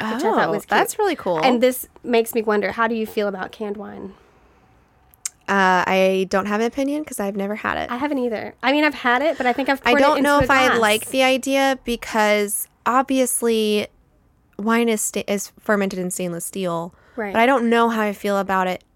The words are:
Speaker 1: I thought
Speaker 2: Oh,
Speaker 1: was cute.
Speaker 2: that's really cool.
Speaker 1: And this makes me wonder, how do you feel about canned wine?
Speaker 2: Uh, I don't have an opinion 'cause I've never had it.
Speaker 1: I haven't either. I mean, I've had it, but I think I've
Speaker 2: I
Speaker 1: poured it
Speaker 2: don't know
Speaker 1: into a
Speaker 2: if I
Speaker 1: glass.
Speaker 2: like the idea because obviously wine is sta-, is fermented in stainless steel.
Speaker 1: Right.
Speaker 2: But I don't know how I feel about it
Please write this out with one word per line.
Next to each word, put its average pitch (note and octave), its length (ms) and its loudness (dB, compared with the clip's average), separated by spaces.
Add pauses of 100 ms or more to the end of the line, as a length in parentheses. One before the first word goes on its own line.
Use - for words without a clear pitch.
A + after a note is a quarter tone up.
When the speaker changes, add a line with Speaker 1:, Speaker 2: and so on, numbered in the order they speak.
Speaker 1:
I A3 180 -4
thought F4+ 300 0
Speaker 2:
Oh, - 20 -2
Speaker 1:
was G3+ 120 -4
cute. - 80 -20
Speaker 2:
that's C4+ 280 0
really G4+ 160 0
cool. F3 240 -2
Speaker 1:
And B3 240 2
this B3+ 240 2 (160)
makes A3+ 320 0
me A3+ 80 0
wonder, G#3 300 0
how A3+ 160 0
do A#3 80 -2
you A3 100 -2
feel G#3 220 -4
about F#3 240 -8
canned G#3 240 -10
wine? G3+ 380 -14 (1300)
Speaker 2:
Uh, F#3 380 4
I F#3+ 440 2
don't G3 160 0
have G#3 140 -2
an A3+ 60 0
opinion C#4+ 380 -4
'cause - 160 -10
I've G3+ 160 -6
never G3 200 -4
had - 200 -2
it. D#2 140 -4
Speaker 1:
I A#3+ 60 -6
haven't C#4+ 220 -4
either. A3+ 440 -4
I B3+ 100 2
mean, D4+ 120 2
I've C#4+ 100 0
had B3 280 0
it, D4+ 140 0
but B3+ 100 -4
I B3 60 2
think C4 160 -4
I've C#4 160 -2
Speaker 2:
I A#3+ 60 4
Speaker 1:
poured C#4 100 6
it C4+ 40 6
Speaker 2:
don't D4 180 4
know - 160 4
Speaker 1:
into - 40 4
a - 20 0
Speaker 2:
if - 60 2
I C4 180 4
Speaker 1:
glass. B3 120 2
Speaker 2:
like G#3+ 300 2
the C4 120 2
idea C4+ 600 2
because G#3 840 0 (180)
obviously A#3 1040 0 (680)
wine A3+ 300 2
is G#3+ 140 0
sta-, - 240 -6
is - 340 -4
fermented G3 380 0
in F3+ 120 -4
stainless F3 340 -6
steel. F3 500 -6 (220)
Speaker 1:
Right. G#3 180 -6
Speaker 2:
But A3 60 2
I A#3 60 4
don't A#3 220 2
know A#3 220 4
how A3+ 120 -2
I G#3 100 -2
feel G3+ 260 -2
about F#3+ 300 0
it F#3 140 -6 (140)